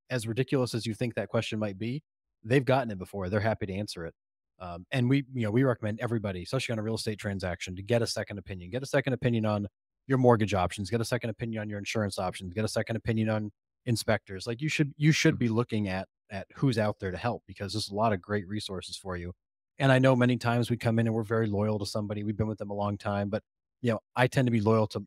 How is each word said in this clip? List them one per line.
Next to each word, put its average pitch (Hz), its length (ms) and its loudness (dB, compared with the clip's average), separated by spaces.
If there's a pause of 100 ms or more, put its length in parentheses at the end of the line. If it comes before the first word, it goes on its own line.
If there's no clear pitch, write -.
as 120 180 -2
ridiculous 127 460 0
as 110 120 -2
you 113 80 -2
think 117 220 -4
that 104 140 -4
question 113 280 0
might 104 200 -4
be, 117 260 -6 (400)
they've 123 220 4
gotten 127 260 2
it 98 60 -6
before. 92 320 -6
They're 107 100 2
happy 107 280 0
to 95 60 -6
answer 95 320 -6
it. 80 80 -10 (460)
Um, 175 320 -12
and 123 160 2
we, 139 160 4 (120)
you 123 80 -2
know, 104 80 0
we 117 120 4
recommend 113 360 0
everybody, 104 420 -2
especially 123 320 -4
on 110 60 -2
a 107 40 -6
real 110 120 -2
estate 107 240 -4
transaction, 92 560 -6
to 95 80 -10
get 117 180 2
a 110 60 0
second 104 320 -6
opinion. 92 320 -12
Get 123 100 -4
a 135 60 -10
second 139 260 0
opinion 117 320 2
on 104 220 0 (400)
your 135 100 4
mortgage 117 380 6
options. 95 340 -2
Get 117 100 0
a 110 60 -2
second 120 240 -2
opinion 110 320 -6
on 107 80 -6
your 104 80 -6
insurance 101 400 -2
options. 92 360 -4
Get 110 120 0
a 107 40 -2
second 113 260 -2
opinion 110 340 0
on 107 220 -2 (340)
inspectors. 104 640 -2
Like, 117 140 -6
you 156 80 -2
should, 147 280 2
you 151 140 6
should 151 260 4
be 123 100 2
looking 110 420 0
at, 92 180 -4 (240)
at 95 240 -8
who's 127 240 2
out 104 200 0
there 95 120 -4
to 90 60 -6
help, 110 300 -4
because 98 260 -8
there's 104 160 -4
a 98 60 -10
lot 110 180 2
of 92 80 0
great 101 260 -4
resources 98 500 -8
for 92 180 -8
you. 87 160 -8 (460)
And 135 140 4
I 131 80 6
know 131 160 6
many 123 220 4
times 120 340 0
we 123 60 2
come 113 200 2
in 117 80 4
and 113 80 2
we're 113 100 0
very 113 240 0
loyal 104 320 0
to 101 60 -4
somebody. 104 380 -4
We've 107 120 -2
been 107 120 0
with 110 100 -4
them 104 140 -10
a 101 40 -6
long 101 220 -2
time, 101 320 -2
but, 104 140 -2 (380)
you 120 100 4
know, 110 80 0 (160)
I 123 100 6
tend 127 220 2
to 120 40 2
be 117 80 4
loyal 107 280 4
to, 101 200 -6